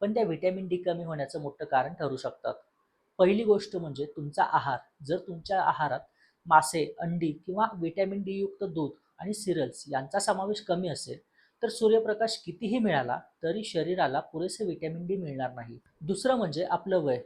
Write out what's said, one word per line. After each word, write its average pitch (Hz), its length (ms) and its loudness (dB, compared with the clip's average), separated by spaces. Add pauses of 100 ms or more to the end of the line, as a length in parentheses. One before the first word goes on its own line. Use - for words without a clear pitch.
पण 208 120 0
त्या 226 100 4
व्हिटॅमिन 185 440 0
डी 175 100 0
कमी 175 260 -2
होण्याचं 151 380 -6
मोठं 143 240 -8
कारण 135 280 2
ठरू 135 240 -4
शकतात. 120 360 -6 (680)
पहिली 202 240 6
गोष्ट 202 340 4
म्हणजे 147 280 -4 (120)
तुमचा 147 260 0
आहार. 131 360 2 (280)
जर 170 100 2 (100)
तुमच्या 180 340 -2
आहारात 147 380 2 (460)
मासे, 156 380 6 (160)
अंडी 170 320 0 (140)
किंवा 208 300 2
व्हिटॅमिन 196 480 -2
डी 196 160 -4
युक्त 196 240 -4
दूध 160 280 -2 (280)
आणि 196 140 -6
सिरियल्स 160 580 -2
यांचा 139 280 -2
समावेश 202 420 0
कमी 180 260 0
असेल, - 320 -8 (440)
तर 220 60 0
सूर्यप्रकाश 220 680 4 (100)
कितीही 220 340 -2
मिळाला 143 380 2 (260)
तरी 190 200 -2
शरीराला 160 580 0
पुरेसे 185 420 -6
व्हिटॅमिन 170 440 -4
डी 196 80 0
मिळणार 135 380 -4
नाही. 117 240 -14 (240)
दुसरं 196 340 0
म्हणजे 170 300 0
आपलं 180 340 0
वय. 131 260 2